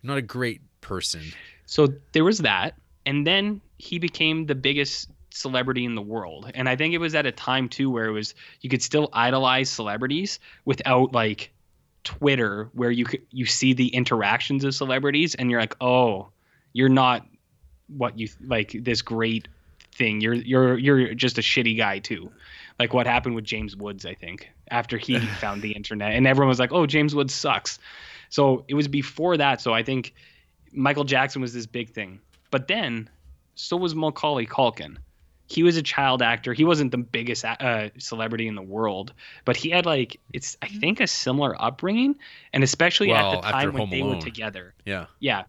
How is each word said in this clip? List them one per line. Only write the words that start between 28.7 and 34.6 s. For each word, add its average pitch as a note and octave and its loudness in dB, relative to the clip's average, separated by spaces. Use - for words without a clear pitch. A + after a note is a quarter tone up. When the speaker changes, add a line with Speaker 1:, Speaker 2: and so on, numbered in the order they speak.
Speaker 2:
it C#3+ -2
was D3 2
before D3 0
that. C#3 2
So A#2+ 0
I A2+ 2
think C3 -4
Michael C#3 0
Jackson C3+ 0
was A#2+ -6
this A#2+ -8
big A2+ -8
thing, G2 -12
but - -2
then B2 -4
so - -6
was F3 -2
Macaulay D3+ -2
Culkin. A2 -2